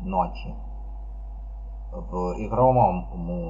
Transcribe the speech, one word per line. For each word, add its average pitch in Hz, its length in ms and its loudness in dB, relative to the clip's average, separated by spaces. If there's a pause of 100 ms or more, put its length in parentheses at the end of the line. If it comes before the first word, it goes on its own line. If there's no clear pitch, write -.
ночі. 90 520 0 (1600)
В - 280 0
ігровому ... 110 640 6 (460)